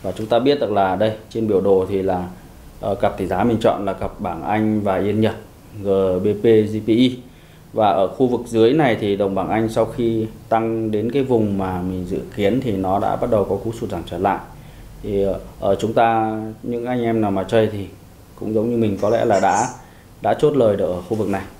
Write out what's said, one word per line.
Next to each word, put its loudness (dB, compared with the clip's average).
Và -6
chúng -6
ta 2
biết 2
được -2
là 2
đây, 2
trên -2
biểu 4
đồ 4
thì -2
là, -2
ờ, -2
cặp -2
tỷ -4
giá 0
mình 2
chọn 2
là -2
cặp -8
bảng -6
Anh 0
và 0
Yên 0
Nhật, 2
G -4
B 2
P, -4
G 4
P -2
I. 4
Và 2
ở 2
khu 0
vực 0
dưới 4
này 4
thì 0
đồng 0
bảng -2
Anh 2
sau 2
khi -2
tăng 0
đến 0
cái 0
vùng 2
mà -2
mình -4
dự -4
kiến 2
thì -2
nó 0
đã 0
bắt -2
đầu 2
có -2
cú -6
sụt -8
giảm -6
trở -6
lại. 0
Thì, -2
ờ, -2
ờ, 0
chúng -2
ta, 2
những -6
anh -2
em 0
nào 0
mà -2
chơi 2
thì -8
cũng -6
giống 0
như 0
mình 0
có 0
lẽ 2
là 2
đã, 2
đã 2
chốt 2
lời 4
được 0
ở -4
khu -2
vực -2
này. -2